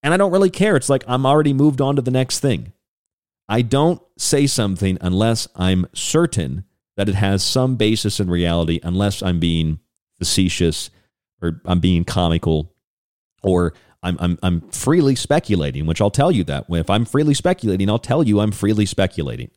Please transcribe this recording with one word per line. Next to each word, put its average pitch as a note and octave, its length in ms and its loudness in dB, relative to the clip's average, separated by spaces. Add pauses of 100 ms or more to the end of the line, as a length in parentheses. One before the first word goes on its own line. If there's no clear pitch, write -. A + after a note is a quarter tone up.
And D#3 120 0
I - 20 2
don't G3 140 2
really F#3+ 180 2
care. G3 260 0
It's C3 140 0
like C3+ 180 0
I'm C3 200 0
already C#3+ 260 4
moved C#3 260 2
on C#3 160 0
to C3+ 60 0
the B2 80 -4
next C3 300 0
thing. F#2 340 -2 (760)
I A2+ 140 0
don't C#3 400 2 (160)
say C#3+ 300 0
something G2 520 0
unless G#2 560 0
I'm F#2 380 0
certain F#2+ 720 -2 (340)
that G2+ 100 -2
it G2 60 0
has G2 300 0
some C3 320 0
basis A2 440 0
in F#2+ 80 0
reality, E2+ 540 0
unless G2 400 -2
I'm F2+ 180 0
being E2 400 0 (380)
facetious F2+ 720 0 (500)
or E2 260 -6
I'm F2+ 140 2
being E2+ 240 2
comical E2 680 0 (680)
or F2 320 2 (260)
I'm, F2+ 180 -4
I'm, F2 220 -2
I'm F2 200 0 (100)
freely C#3 440 2
speculating, D#2 720 -2
which E2 160 -2
I'll G#2 80 2
tell C#3+ 220 2
you G2+ 140 0
that. C#2+ 240 -6
If E2 200 -2
I'm A2 160 2
freely D3 300 0
speculating, G2+ 520 0
I'll G#2+ 120 0
tell D3+ 240 0
you G#2 160 2
I'm G#2+ 120 2
freely G#2 360 0
speculating. C#2 680 -4